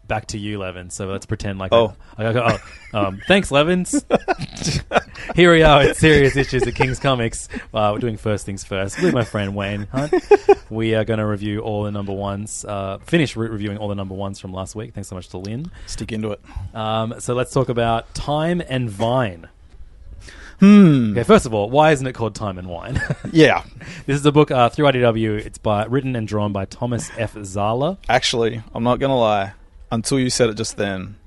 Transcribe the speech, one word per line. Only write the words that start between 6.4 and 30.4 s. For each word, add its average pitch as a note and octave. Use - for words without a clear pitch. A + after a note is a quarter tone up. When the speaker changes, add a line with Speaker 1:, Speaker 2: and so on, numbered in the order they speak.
Speaker 1:
at A#2+
King's B2+
Comics. B2
Uh, G#2+
we're G#2+
doing A#2
First G#2
Things G2
First G2
with F3+
my A#2+
friend G2+
Wayne G2+
Hunt. D3
Speaker 2:
<laughs> -
Speaker 1:
We A2+
are G#2+
gonna G#2+
review G#2
all G#2
the G#2
number G2+
ones, G2+
uh, G2
finish D#3
re-, A2+
reviewing G#2
all G#2+
the G2+
number F#2+
ones G2
from F#2+
last F#2
week. A2+
Thanks G2
so G2
much F2+
to F2+
Lynn. A#2
Speaker 2:
Stick -
into G#2+
it. -
Speaker 1:
Um, A2
so B2
let's B2
talk C3
about A#2
Time D#3+
and B2+
Vine. G#2+
Speaker 2:
Hmm. E3
Speaker 1:
Okay, A2+
first -
of A2+
all, G#2
why D3+
isn't C3
it B2+
called A2
Time G2
and F#2
Wine? F2+
<laughs> -
Speaker 2:
Yeah. C3+
Speaker 1:
This C#3+
is C#3
a D3
book, D3+
uh, B2
through D3
I C#3
D B2+
W. A2
It's G#2+
by, G#2+
written B2+
and A2
drawn G#2
by G2
Thomas A#2+
F G#2+
Zahler. G#2+
Speaker 2:
Actually, A#2
I'm A#2+
not B2
gonna C3+
lie. G#2
Until A#2+
you B2+
said A#2+